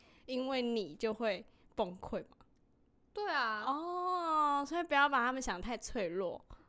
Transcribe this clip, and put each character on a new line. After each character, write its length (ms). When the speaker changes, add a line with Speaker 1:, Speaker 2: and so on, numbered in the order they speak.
Speaker 1:
因 240
为 120
你 320
就 180
会 320
崩 240
溃 300
嘛？ 80
Speaker 2:
对 160
啊。 380
Speaker 1:
哦， 1000
所 140
以 60
不 100
要 140
把 100
他 140
们 100
想 180
太 160
脆 300
弱。 340